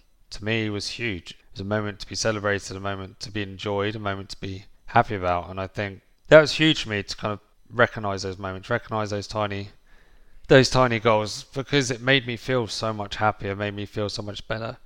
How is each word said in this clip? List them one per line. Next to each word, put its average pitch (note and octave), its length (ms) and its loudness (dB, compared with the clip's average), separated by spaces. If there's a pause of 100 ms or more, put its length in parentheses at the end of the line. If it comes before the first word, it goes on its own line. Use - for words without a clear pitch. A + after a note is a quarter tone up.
(300)
to - 160 -12
me A2 220 0
it - 20 -4
was G#2 220 -6
huge. G#2+ 400 -6
It - 60 -18 (140)
was - 100 -10
a F#2+ 40 -6
moment G#2 340 -2
to - 80 -12
be G2 80 -10
celebrated, G2+ 640 -2
a - 20 -10
moment G2 400 -8
to - 120 -14
be G#2 120 -4
enjoyed, G2+ 540 -4
a - 20 -8
moment G2 300 -6
to - 100 -14
be F#2+ 260 -10 (200)
happy A#2 300 4
about. F2 340 0
And F#2 100 -8
I F#2+ 80 -4
think G2 340 -6 (280)
that D#3 120 12
was D3 120 0
huge D#3 300 2
for A2+ 60 -8
me G2+ 140 0
to - 120 -10
kind G#2+ 180 -4
of G2+ 60 -8 (300)
recognise G#2 540 0
those F#2+ 160 -6
moments, F#2+ 300 -8
recognise A2 420 -2
those G#2 160 -4
tiny, G2+ 420 -4 (800)
those C3+ 220 10
tiny B2 300 4
goals, G#2+ 440 2
because C3+ 480 -2
it A2+ 100 -6
made C3 240 4
me A#2+ 120 -6
feel B2 280 0
so A2 280 -4
much G2+ 240 -8
happier, G2+ 380 0
made G2+ 200 -4
me G#2 100 -6
feel G#2 240 -4
so G#2+ 140 -8
much G#2 240 -12
better, A2+ 380 -8